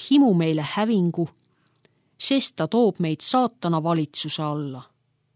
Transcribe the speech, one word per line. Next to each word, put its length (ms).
himu 240
meile 280
hävingu, 640
sest 360
ta 140
toob 320
meid 240
saatana 560
valitsuse 600
alla. 400